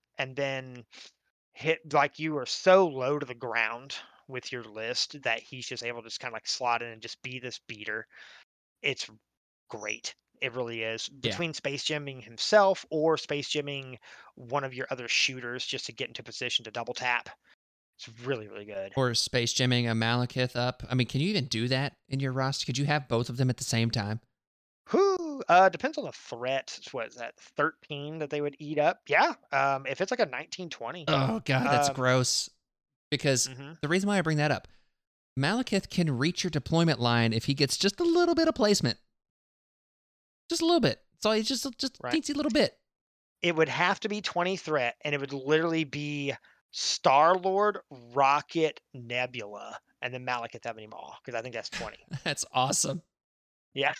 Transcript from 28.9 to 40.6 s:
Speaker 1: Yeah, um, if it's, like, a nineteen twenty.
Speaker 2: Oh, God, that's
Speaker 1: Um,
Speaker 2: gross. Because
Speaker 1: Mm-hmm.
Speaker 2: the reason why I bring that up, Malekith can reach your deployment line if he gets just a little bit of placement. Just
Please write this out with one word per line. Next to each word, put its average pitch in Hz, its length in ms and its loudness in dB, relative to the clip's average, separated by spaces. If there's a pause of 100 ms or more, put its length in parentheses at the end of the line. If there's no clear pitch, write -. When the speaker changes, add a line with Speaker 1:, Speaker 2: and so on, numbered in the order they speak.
Speaker 1:
Yeah, 220 260 4 (180)
um, 135 360 2
if 139 140 -4
it's, 175 100 0
like, 240 80 0
a 220 80 2
nineteen 151 420 -8
twenty. 143 380 -8
Speaker 2:
Oh, 151 360 2
God, 127 220 2
that's 143 240 4
Speaker 1:
Um, 135 60 -2
Speaker 2:
gross. 127 540 2 (600)
Because 135 380 2
Speaker 1:
Mm-hmm. 135 240 -14 (100)
Speaker 2:
the 151 60 -2
reason 190 200 2
why 202 100 2
I 185 40 4
bring 156 160 0
that 147 140 4
up, 107 160 -2 (720)
Malekith 190 520 0
can 160 280 2
reach 147 260 0
your 175 80 -4
deployment 160 480 2
line 117 340 4
if 113 120 0
he 143 100 2
gets 139 220 2
just - 220 0
a 359 40 0
little 339 320 4
bit 330 120 4
of 320 80 4
placement. - 440 2 (1500)
Just 330 120 -2